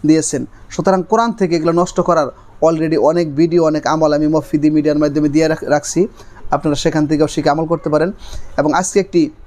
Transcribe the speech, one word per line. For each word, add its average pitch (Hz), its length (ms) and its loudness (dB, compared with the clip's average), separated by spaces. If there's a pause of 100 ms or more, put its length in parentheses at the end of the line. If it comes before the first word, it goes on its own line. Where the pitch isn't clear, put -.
দিয়েছেন। 147 400 0 (240)
সুতরাং 185 400 0
কোরআন 226 240 0
থেকে 180 220 -2
এগুলো 165 160 0
নষ্ট 175 300 0
করার 165 260 2 (340)
already 160 400 2
অনেক 156 340 2
ভিডিও, 165 300 2
অনেক 151 220 0
আমল 156 260 2
আমি 151 140 0
মফিদি 151 420 0
মিডিয়ার 151 280 2
মাধ্যমে 147 320 0
দিয়ে 156 180 2
রাখ-, 156 220 -4
রাখছি। 147 380 0 (440)
আপনারা 147 240 0
সেখান 156 320 0
থেকেও 147 200 0
শিখে 156 220 -2
আমল 156 160 0
করতে 160 240 -4
পারেন। 151 220 0 (460)
এবং 151 160 0
আজকে 185 260 0
একটি 175 300 0 (180)